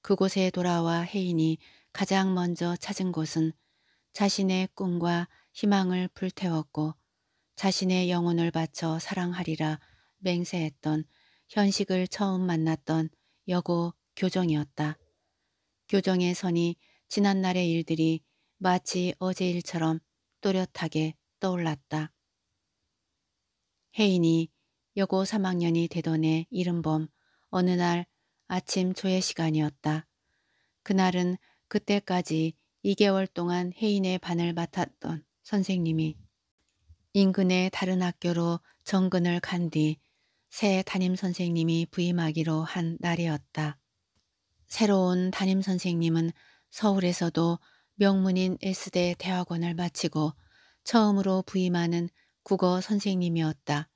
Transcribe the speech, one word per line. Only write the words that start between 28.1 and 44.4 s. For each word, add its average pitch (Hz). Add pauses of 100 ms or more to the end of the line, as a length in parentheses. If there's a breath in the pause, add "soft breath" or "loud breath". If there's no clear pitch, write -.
아침 185
조회 185
시간이었다. 156 (800)
그날은 180 (320 soft breath)
그때까지 180 (280)
이 202
개월 190
동안 175 (100)
혜인의 196
반을 170
맡았던 170 (200)
선생님이 165 (960)
인근의 185
다른 185
학교로 170 (240 soft breath)
정근을 180
간 175
뒤 156 (500)
새 190
담임 185
선생님이 170
부임하기로 165
한 165
날이었다. 156 (880)